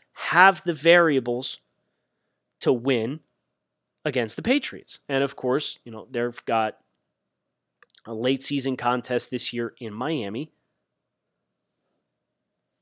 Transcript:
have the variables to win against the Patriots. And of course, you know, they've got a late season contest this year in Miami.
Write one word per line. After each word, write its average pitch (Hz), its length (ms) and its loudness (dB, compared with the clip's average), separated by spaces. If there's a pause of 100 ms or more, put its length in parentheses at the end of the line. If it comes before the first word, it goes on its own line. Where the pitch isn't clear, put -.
(140)
have 180 500 4
the 175 100 0
variables 139 880 4 (1000)
to 151 120 2
win 123 500 0 (800)
against 123 320 -2
the 160 80 -8
Patriots. - 560 -4 (100)
And 135 140 2
of 135 120 -4
course, 127 480 -2
you 120 80 -16
know, 107 180 -14
they've 120 360 -6
got 110 320 0 (1300)
a 113 60 -10
late 127 300 -2
season 135 340 -2
contest 123 540 -2
this 123 200 -4
year 117 280 -6
in 113 140 -10
Miami. 123 580 -6 (2250)